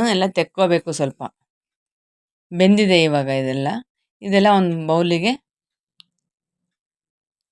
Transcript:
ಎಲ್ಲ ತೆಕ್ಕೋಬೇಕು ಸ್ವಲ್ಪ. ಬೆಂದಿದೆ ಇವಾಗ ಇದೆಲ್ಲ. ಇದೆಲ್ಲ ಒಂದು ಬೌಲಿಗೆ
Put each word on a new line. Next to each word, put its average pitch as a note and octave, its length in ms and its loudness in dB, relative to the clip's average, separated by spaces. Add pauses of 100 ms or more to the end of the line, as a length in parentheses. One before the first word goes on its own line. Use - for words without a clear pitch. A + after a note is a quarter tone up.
ಎಲ್ಲ F#3+ 240 0
ತೆಕ್ಕೋಬೇಕು F3 600 -2
ಸ್ವಲ್ಪ. C#3 300 -6 (1300)
ಬೆಂದಿದೆ F#3 520 4
ಇವಾಗ C#3+ 320 0
ಇದೆಲ್ಲ. C3+ 320 -4 (540)
ಇದೆಲ್ಲ G3+ 320 2
ಒಂದು F3 320 0
ಬೌಲಿಗೆ E3+ 480 0 (2250)